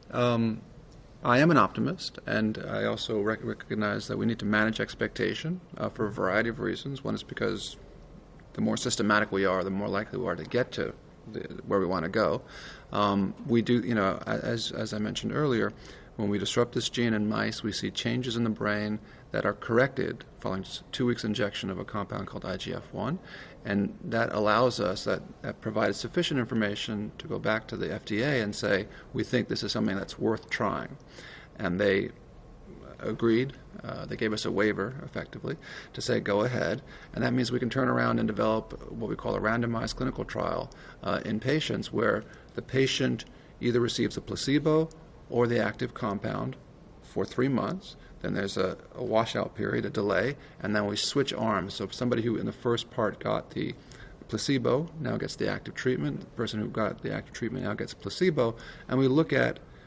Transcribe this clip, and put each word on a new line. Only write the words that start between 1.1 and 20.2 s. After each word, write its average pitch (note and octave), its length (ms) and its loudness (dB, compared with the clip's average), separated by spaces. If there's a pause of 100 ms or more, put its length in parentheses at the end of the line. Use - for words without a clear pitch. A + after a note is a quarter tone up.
I B2 180 6
am E3 120 8
an D3+ 60 8
optimist, A#2 600 2 (100)
and G#2+ 380 2
I G#2+ 200 -2
also A2 340 0
rec-, G#2+ 240 0
recognize G#2+ 640 -2
that G#2 100 -2
we G#2 80 0
need A2+ 140 2
to G#2 60 -4
manage G#2+ 340 4
expectation, A2 800 -2 (160)
uh, A2 140 -4
for A2 160 -2
a G#2 40 -2
variety G2+ 380 2
of A#2 140 -4
reasons. G2+ 420 -4
One A2 100 -2
is G#2 100 -4
because - 520 -4 (800)
the A#2 80 -4
more A2 160 2
systematic G#2+ 520 2
we G2 140 2
are, F#2 220 4
the G2 40 -2
more G2 200 -2
likely G2+ 280 -2
we F#2 100 -2
are F2 100 0
to D#2+ 80 -8
get A#2+ 260 0
to - 220 -4 (400)
the, - 80 -6 (260)
where G2 140 4
we F2+ 40 2
wanna F2 220 0
go. G2 340 2 (520)
Um, G2+ 400 4 (140)
we A#2 140 6
do, A#2+ 200 4
you A#2+ 140 0
know, F#2+ 300 4
a-, - 40 -4
as, A2+ 420 -2
as A2 220 -4
I G#2+ 60 -4
mentioned - 340 -2
earlier, A#2+ 400 2 (420)
when G#2 140 0
we G#2 80 2
disrupt A#2 360 2
this A#2+ 140 0
gene A#2+ 260 2
in G#2+ 140 2
mice, G#2+ 360 0
we G#2 100 0
see - 180 -2
changes A#2+ 460 -2
in A#2+ 80 2
the A2 40 2
brain G#2 480 0 (340)
that G#2+ 140 0
are G2+ 80 2
corrected - 720 0 (140)